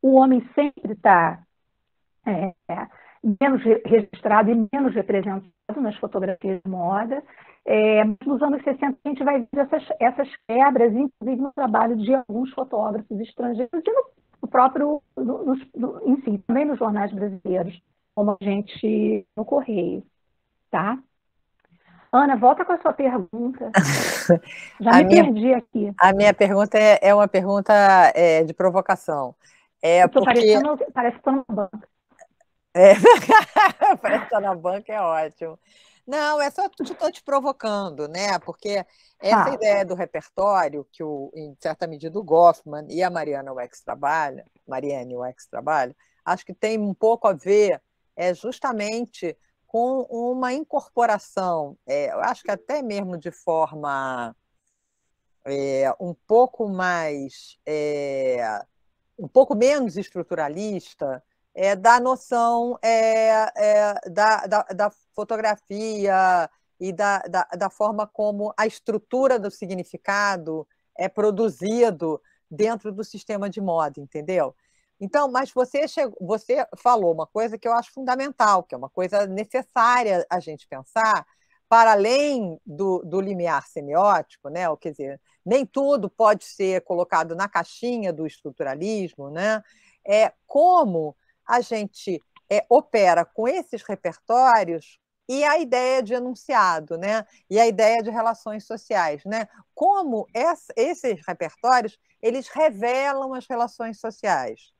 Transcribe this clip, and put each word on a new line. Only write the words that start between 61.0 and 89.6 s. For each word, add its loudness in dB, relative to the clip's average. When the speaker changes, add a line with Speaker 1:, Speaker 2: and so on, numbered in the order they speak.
Speaker 2:
é, 0
da 4
noção, -2
é, 2
é, 0
da, 2
da, 0
da -4
fotografia -2
e -8
da, -2
da, -4
da -4
forma -4
como -6
a 0
estrutura -2
do -8
significado -6
é -4
produzido -2
dentro -6
do -12
sistema -10
de -10
moda, -4
entendeu? -6
Então, -2
mas -4
você -2
chegou, -6
você -4
falou 2
uma -6
coisa -6
que -8
eu 0
acho -4
fundamental, 0
que -14
é -12
uma -14
coisa -2
necessária -2
a -4
gente -16
pensar, -2
para 6
além 0
do, -4
do -6
limiar -4
semiótico, -2
né? -6
Ou, -6
quer -12
dizer, -14
nem 0
tudo -2
pode 2
ser -4
colocado -4
na -6
caixinha -6
do -8
estruturalismo, -10
né? -4